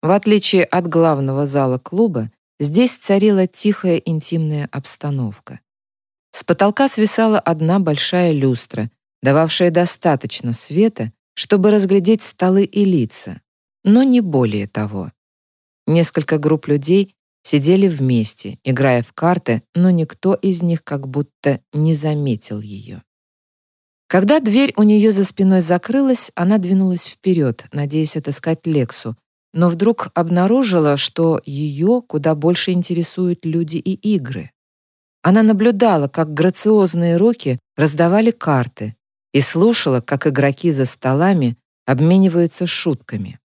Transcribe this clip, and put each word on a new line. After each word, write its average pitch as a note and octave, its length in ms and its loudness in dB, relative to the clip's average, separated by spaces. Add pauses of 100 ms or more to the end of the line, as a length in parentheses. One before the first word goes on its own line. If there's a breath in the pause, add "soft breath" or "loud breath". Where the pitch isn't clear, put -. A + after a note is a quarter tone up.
В D#3+ 80 -2
отличие G3 560 2
от F3 220 -2
главного C#3+ 580 0
зала C3+ 320 0
клуба, D#3+ 540 -4 (280)
здесь E3 380 0
царила G3 500 2
тихая F#3+ 500 -2
интимная D#3 720 -4
обстановка. C3+ 880 -8 (720)
С - 120 -10
потолка G#3 460 0
свисала A3 500 0
одна E3 400 0
большая F3 520 0
люстра, C3 580 -2 (320)
дававшая D#3+ 480 2
достаточно E3 840 -2
света, D3 600 -2 (200)
чтобы G#3 380 2
разглядеть G3 520 2
столы F#3+ 420 0
и G3+ 200 0
лица, B2+ 560 -2 (420)
но A3 200 6
не B3 180 4
более A#2 460 0
того. G#2 440 -8 (760)
Несколько D#3+ 500 0
групп D3+ 300 0
людей D3+ 480 0 (260)
сидели E3+ 460 2
вместе, B2+ 760 -2
играя C3 400 2
в - 100 -14
карты, D#3+ 500 -2 (100)
но F3+ 160 2
никто F3+ 460 0
из F#3 260 -2
них E3+ 220 -2
как C#3 240 -8
будто C#3 540 -4 (120)
не D#3 200 0
заметил C#3+ 680 -4
её. G#2 420 -16 (1120)
Когда G#3 300 2
дверь B3+ 340 2
у G#3+ 80 2
неё G#3 300 4
за G3 100 0
спиной F#3+ 380 2
закрылась, A#3 720 0
она F#3+ 220 2
двинулась F#3 480 0
вперёд, D#3+ 680 -2
надеясь D3 460 -4
отыскать D#3 500 -6
Лексу, B2 480 -4 (380)
но F3 160 2
вдруг F#3+ 440 -2
обнаружила, F3 840 0
что D#3+ 480 -2
её D3+ 560 -2
куда D#3 340 -2
больше F3 380 -2
интересуют F3 720 -4
люди E3 320 -4
и F#3+ 160 -4 (220)
игры. B2 360 -6 (680)
Она G3+ 220 4
наблюдала, G#3 680 2
как D#3 240 -4
грациозные E3+ 800 2
руки F#3 420 0 (200)
раздавали E3+ 540 2
карты, B2 640 -4 (340)
и C#3 80 2
слушала, E3 640 2
как C#3 260 -2
игроки C#3 440 0
за C3+ 120 0
столами C3+ 720 0 (300)
обмениваются E3+ 800 2
шутками. A2 800 -6